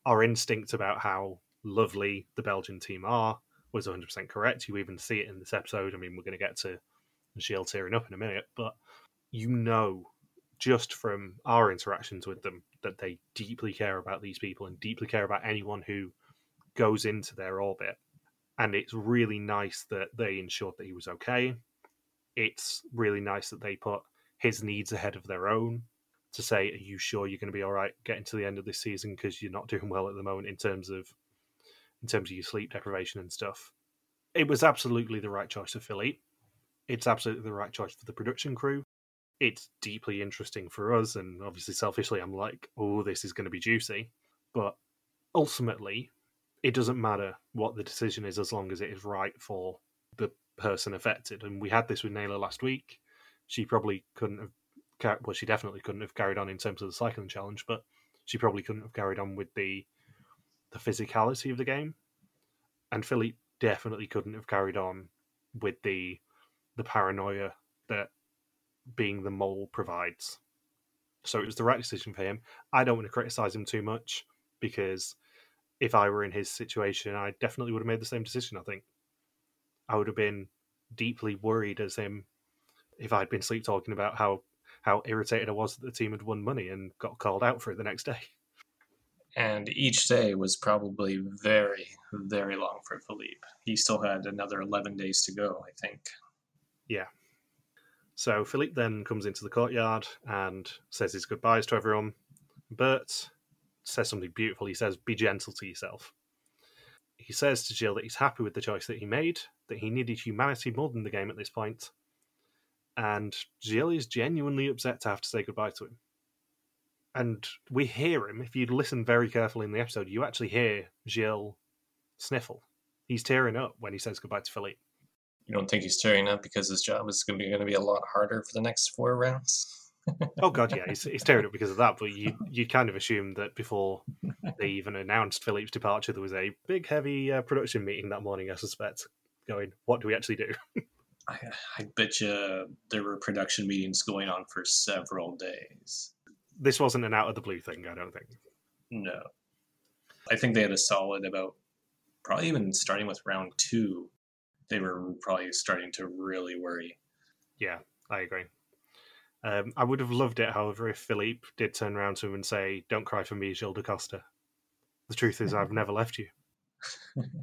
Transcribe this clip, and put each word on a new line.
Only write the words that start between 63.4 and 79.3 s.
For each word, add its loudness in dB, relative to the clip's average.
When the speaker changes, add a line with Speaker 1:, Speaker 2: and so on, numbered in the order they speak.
Speaker 1:
definitely 0
couldn't -4
have -14
carried 2
on -4
with 0
the, -2
the -2
paranoia 2
that -2
being 0
the -4
mole -2
provides. -4
So 0
it 0
was -8
the 0
right 6
decision -8
for -2
him. -4
I 10
don't 6
want -4
to -12
criticize 0
him -6
too 0
much, -4
because -4
if 4
I 10
were 2
in -4
his -4
situation, -2
I -4
definitely -2
would 0
have -4
made 0
the -8
same -4
decision, -6
I -12
think. -10